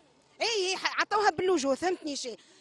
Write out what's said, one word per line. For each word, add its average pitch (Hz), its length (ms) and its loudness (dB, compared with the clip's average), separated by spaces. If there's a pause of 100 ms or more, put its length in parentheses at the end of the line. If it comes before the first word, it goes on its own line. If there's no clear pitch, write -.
(400)
اي 381 360 0
ح-، 320 240 -2
عطوها 403 300 4
باللوجو، 330 440 2
فهمتني 320 420 -4
شيء؟ 226 220 -8 (220)